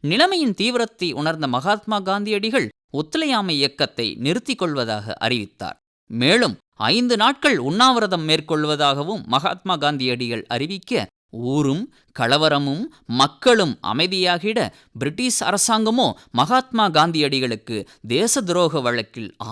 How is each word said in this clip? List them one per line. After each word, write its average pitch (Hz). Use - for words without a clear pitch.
நிலைமையின் 277
தீவிரத்தை 226
உணர்ந்த 151
மகாத்மா 202
காந்தியடிகள் 202
ஒத்துழையாமை 196
இயக்கத்தை 139
நிறுத்திக் 160
கொள்வதாக 113
அறிவித்தார். 107
மேலும் 151
ஐந்து 240
நாட்கள் 254
உண்ணாவிரதம் 190
மேற்கொள்வதாகவும் 151
மகாத்மா 156
காந்தியடிகள் 127
அறிவிக்க, 160
ஊரும் 143
கலவரமும் 143
மக்களும் 156
அமைதியாகிட, 180
பிரிட்டிஷ் 170
அரசாங்கமோ 220
மகாத்மா 226
காந்தியடிகளுக்கு 139
தேச 190
துரோக 170
வழக்கில் 120